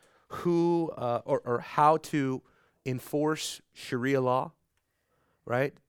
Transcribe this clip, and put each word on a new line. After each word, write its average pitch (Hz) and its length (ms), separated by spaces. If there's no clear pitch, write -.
who, 170 680
uh, 120 300
or, 139 180
or 120 160
how 151 380
to 135 440
enforce 147 760
Sharia 131 480
law?" 127 300
Right? 131 280